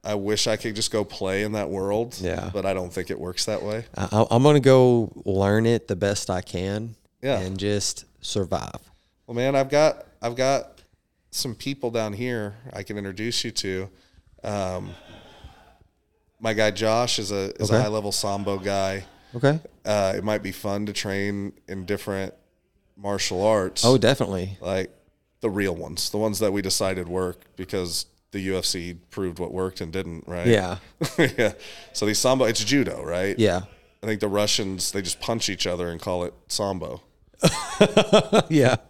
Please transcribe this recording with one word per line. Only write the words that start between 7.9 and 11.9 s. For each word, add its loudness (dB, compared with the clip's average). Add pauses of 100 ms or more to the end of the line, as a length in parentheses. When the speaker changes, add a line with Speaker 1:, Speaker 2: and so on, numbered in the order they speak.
Speaker 2:
survive. -4 (460)
Speaker 1:
Well, -10
man, 0
I've 2
got, 4 (160)
I've -4
got -2 (500)
some -4
people -6
down -2